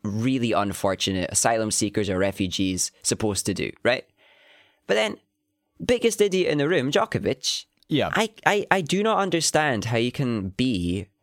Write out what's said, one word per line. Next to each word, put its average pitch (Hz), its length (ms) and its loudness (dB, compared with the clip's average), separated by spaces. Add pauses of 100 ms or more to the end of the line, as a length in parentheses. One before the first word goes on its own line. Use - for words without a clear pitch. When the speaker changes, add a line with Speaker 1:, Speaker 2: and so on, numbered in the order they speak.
Speaker 1:
really 113 500 0
unfortunate 95 800 -2
asylum 110 400 0
seekers 101 380 -2
or 92 80 -2
refugees 95 760 -2 (100)
supposed 104 420 -2
to 101 80 -2
do, - 180 -4 (120)
right? 120 240 0 (800)
But 202 80 0
then, 214 240 0 (680)
biggest 233 380 2
idiot 185 280 2
in 147 60 2
the 143 120 2
room, 147 220 2
Djokovic. - 760 -2 (220)
Speaker 2:
Yeah. 127 260 2
Speaker 1:
I, 220 160 0 (160)
I, 202 240 2
I 190 120 2
do 180 200 0
not 214 160 0
understand 156 680 0
how 117 120 0
you 123 140 0
can 113 380 -2
be 92 580 -2 (140)